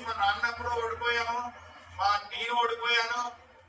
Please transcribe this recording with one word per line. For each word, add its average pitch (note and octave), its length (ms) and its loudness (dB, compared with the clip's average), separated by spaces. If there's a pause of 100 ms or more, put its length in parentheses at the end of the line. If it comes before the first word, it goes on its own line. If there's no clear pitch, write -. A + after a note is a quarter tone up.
మా A3+ 160 -4
నాన్నప్పుడు A#3 480 0
ఓడిపోయాము, A#4 720 0 (580)
మా, G3 100 4 (240)
నేను A#3 220 -2
ఓడిపోయాను, A#3 680 2 (460)